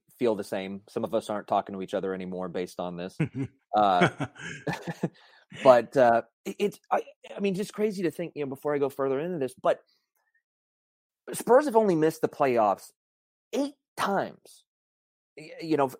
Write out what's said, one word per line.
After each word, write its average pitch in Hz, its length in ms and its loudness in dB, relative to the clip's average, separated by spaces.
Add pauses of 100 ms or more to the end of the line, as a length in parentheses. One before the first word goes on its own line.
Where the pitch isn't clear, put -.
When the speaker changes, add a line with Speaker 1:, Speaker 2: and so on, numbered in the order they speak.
(200)
Speaker 1:
feel 113 160 2
the 101 100 -4
same. 98 440 -8
Some 117 160 -6
of 92 100 -4
us 110 140 -2
aren't 104 180 -6
talking 101 280 -2
to 95 80 -8
each 90 120 -8
other 95 180 -4
anymore 92 360 -8
based 90 300 -8
on 90 180 -8
this. 90 220 -10
Speaker 2:
<laughs> 131 400 -8 (160)
Speaker 1:
Uh, 104 340 4 (580)
<laughs> - 960 -10
but, 123 340 8
uh, 117 260 6 (220)
it, 196 140 -6
it's, 202 200 -2 (120)
I, - 120 0 (320)
I - 60 -10
mean, 196 140 0
just 202 180 -6
crazy 208 300 -4
to 160 80 -2
think, 165 240 -10
you 147 100 -6
know, 135 40 -6
before 147 260 -4
I 143 40 -2
go 139 100 0
further 135 300 -2
into 175 200 -4
this, 131 220 -4
but 165 200 0 (1500)
Spurs 262 320 6
have 233 100 0
only 214 200 4
missed 156 260 0
the - 80 0
playoffs 113 600 2 (600)
eight 277 220 -4 (220)
times. - 680 -4 (720)
Y-, 156 140 -16 (100)
you 156 160 0
know, 139 100 2
f-, 127 120 -12